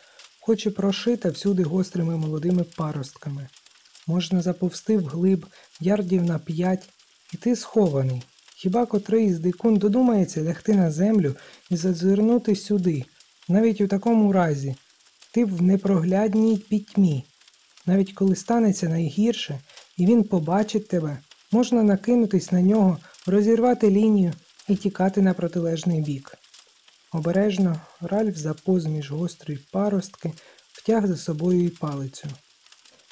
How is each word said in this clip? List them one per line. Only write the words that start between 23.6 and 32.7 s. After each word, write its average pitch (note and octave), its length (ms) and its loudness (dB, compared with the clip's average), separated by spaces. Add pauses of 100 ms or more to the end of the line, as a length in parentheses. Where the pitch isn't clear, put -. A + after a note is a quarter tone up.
лінію G3+ 420 4 (360)
і G3 80 2
тікати F#3+ 460 0
на F#3 120 4
протилежний E3 640 -2
бік. C#3+ 380 -6 (720)
Обережно F3+ 680 0 (200)
Ральф G3 360 -2
заповз D#3 500 -2
між D3+ 240 -6
гострі D#3 480 -8 (140)
паростки, F#3+ 600 -4 (400)
втяг G#3+ 340 0
за F3 100 -2
собою F3 480 0
і F3 40 0
палицю. C#3+ 600 -8 (840)